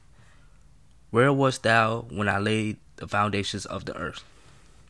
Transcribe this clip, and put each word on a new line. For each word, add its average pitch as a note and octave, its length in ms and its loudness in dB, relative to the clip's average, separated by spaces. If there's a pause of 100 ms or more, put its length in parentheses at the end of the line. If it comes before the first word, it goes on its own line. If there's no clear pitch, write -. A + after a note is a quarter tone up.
(1120)
Where B2+ 200 4
wast C3+ 300 2
thou A2+ 480 2
when G2+ 180 -2
I G2 120 2
laid G#2+ 380 -2 (180)
the - 120 -12
foundations G2+ 600 -2
of F2+ 180 -8
the - 100 -8
earth? - 280 -8 (680)